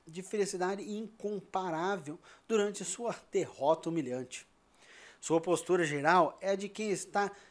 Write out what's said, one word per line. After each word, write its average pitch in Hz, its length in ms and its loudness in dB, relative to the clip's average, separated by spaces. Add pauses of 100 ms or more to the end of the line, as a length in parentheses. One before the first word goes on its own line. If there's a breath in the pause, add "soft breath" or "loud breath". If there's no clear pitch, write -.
de 160 160 -12
felicidade 190 640 -2
incomparável 190 1300 -4 (280 loud breath)
durante 208 380 0
sua 233 300 -4 (160)
derrota 160 580 2
humilhante. 127 580 -4 (720 loud breath)
Sua 165 220 2
postura 175 420 2
geral 151 560 4
é 190 120 0
a 196 40 0
de 196 140 -6
quem 214 220 -4
está 196 400 -2 (200 loud breath)